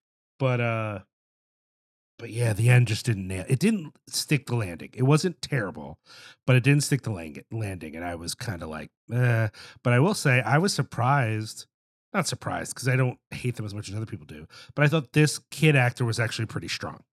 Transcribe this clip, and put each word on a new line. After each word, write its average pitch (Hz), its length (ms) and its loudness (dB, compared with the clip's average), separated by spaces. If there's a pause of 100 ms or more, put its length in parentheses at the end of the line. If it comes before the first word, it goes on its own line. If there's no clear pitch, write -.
(380)
but, 127 220 2
uh, 110 400 -2 (1200)
but 113 100 -14
yeah, 117 240 0
the 117 160 4
end 123 180 8
just 110 180 -2
didn't 98 220 -2
nail, 95 200 -6
it 135 120 2
didn't 190 340 0 (140)
stick - 400 -2
the 123 80 -4
landing. 98 380 -6
It 120 100 -2
wasn't 156 380 2
terrible, - 560 -6 (480)
but 127 120 6
it 117 60 2
didn't 143 200 4
stick - 200 0
the 120 80 -6
lang-, 80 400 -10
landing, 95 440 -6
and 82 100 -8
I 87 100 -8
was 85 200 -8
kinda 85 320 -8
like, 76 220 -10 (220)
"Eh." 117 360 2 (360)
But 120 100 2
I 123 60 6
will 190 140 4
say, 127 280 2
I 113 160 2
was 196 160 2
surprised, 117 920 -2 (460)
not 190 140 -2
surprised, - 480 -8
'cause 123 140 -6
I 127 80 2
don't 127 200 0 (140)
hate 123 240 -6
them 107 100 -8
as 98 80 -10
much 104 160 -10
as 98 60 -8
other 110 100 -8
people - 200 -12
do, 76 220 -18 (280)
but 143 80 2
I 151 60 6
thought 156 240 -2
this 151 260 4 (120)
kid 156 260 4
actor 123 280 0
was 113 140 -2
actually 113 280 -4
pretty - 220 -10
strong. - 340 -10 (100)